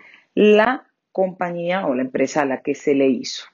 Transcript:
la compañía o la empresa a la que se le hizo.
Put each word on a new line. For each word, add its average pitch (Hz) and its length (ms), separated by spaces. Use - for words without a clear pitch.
la 208 540
compañía 180 720
o 131 80
la 127 60
empresa 135 400
a 143 40
la 131 160
que 143 140
se - 180
le 139 140
hizo. - 460